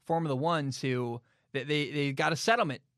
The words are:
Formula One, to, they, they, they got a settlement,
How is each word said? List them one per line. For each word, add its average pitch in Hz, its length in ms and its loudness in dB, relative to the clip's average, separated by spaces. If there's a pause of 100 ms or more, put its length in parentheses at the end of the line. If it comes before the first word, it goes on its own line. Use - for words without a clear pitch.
Formula 165 280 0
One, 147 380 0
to, 123 480 -2 (320)
they, 135 100 -4
they, 147 280 0
they 143 220 0
got 156 200 2
a 147 40 2
settlement, 226 460 2 (160)